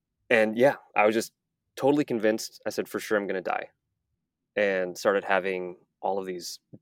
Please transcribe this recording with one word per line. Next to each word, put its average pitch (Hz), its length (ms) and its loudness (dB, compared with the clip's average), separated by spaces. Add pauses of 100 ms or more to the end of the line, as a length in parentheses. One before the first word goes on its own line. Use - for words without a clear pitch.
(300)
and 110 280 4
yeah, 131 180 4 (200)
I 104 100 4
was 107 100 2
just 110 180 -2 (420)
totally 143 300 2
convinced. 110 600 -2
I 110 40 -6
said, 104 180 -4
"For 107 120 -6
sure, - 180 0
I'm 101 80 -2
gonna 95 160 -4
die," - 280 -6 (840)
and 95 420 0
started 98 260 2
having 90 540 -2 (240)
all 98 180 -2
of 95 60 -6
these 87 340 -10 (220)